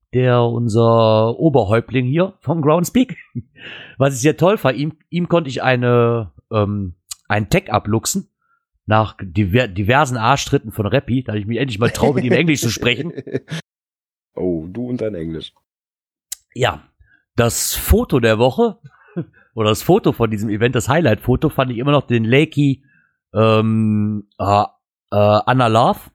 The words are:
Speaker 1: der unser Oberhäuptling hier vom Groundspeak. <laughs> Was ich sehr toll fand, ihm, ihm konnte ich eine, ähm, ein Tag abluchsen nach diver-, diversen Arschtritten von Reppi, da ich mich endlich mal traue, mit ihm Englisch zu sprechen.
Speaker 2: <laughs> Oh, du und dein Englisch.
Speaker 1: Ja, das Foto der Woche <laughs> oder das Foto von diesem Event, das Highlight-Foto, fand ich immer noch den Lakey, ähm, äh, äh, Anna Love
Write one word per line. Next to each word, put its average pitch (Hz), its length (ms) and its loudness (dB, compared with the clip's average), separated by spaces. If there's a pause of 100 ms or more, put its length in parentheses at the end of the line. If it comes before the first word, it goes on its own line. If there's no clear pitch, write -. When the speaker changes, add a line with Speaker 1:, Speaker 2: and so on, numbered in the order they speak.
(140)
Speaker 1:
der 123 280 4
unser 113 960 2
Oberhäuptling 120 680 2
hier 165 360 -2
vom 170 200 -4
Groundspeak. 175 560 0 (160)
<laughs> - 640 -16
Was 139 180 0
ich 113 60 -6
sehr 147 160 2
toll 185 200 2
fand, 131 200 -2
ihm, 147 160 -4 (160)
ihm 175 200 -4
konnte 165 200 0
ich 123 140 -8
eine, 120 720 2 (180)
ähm, 101 440 -2 (320)
ein 104 220 -2
Tag - 200 0
abluchsen 110 600 -4 (580)
nach 107 340 0
diver-, 101 460 0
diversen 123 500 0
Arschtritten 117 540 -2
von 107 140 -4
Reppi, 123 380 -2
da 107 100 -8
ich 107 120 -4
mich 113 140 -4
endlich 123 200 -4
mal 117 120 0
traue, - 240 0
mit 123 100 -2
ihm 120 80 2
Englisch 156 280 0
zu 123 80 -2
sprechen. 123 480 -4
Speaker 2:
<laughs> 135 60 -14 (1120)
Oh, 85 300 -4
du 117 220 -10
und 123 100 -6
dein 107 160 -4
Englisch. 80 380 -10 (1000)
Speaker 1:
Ja, 113 300 -4 (540)
das - 360 0
Foto 190 460 2
der 113 180 2
Woche 131 420 0 (360)
<laughs> - 380 -14
oder 110 160 0
das 110 120 0
Foto 170 300 2
von 117 180 0
diesem 110 200 -4
Event, 107 260 0
das 120 140 -2
Highlight-Foto, 127 580 0
fand 131 240 -2
ich 113 60 -6
immer 139 160 0
noch 143 120 2
den 117 200 0
Lakey, 139 580 2 (500)
ähm, 107 960 2 (100)
äh, 101 260 2
äh, - 20 -2 (800)
Anna 127 220 2
Love 120 320 2 (140)